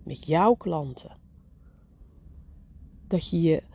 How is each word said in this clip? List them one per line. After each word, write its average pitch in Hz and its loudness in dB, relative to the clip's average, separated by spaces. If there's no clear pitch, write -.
met - -14
jouw 185 4
klanten. 151 -8
Dat - -2
je 175 0
je 165 2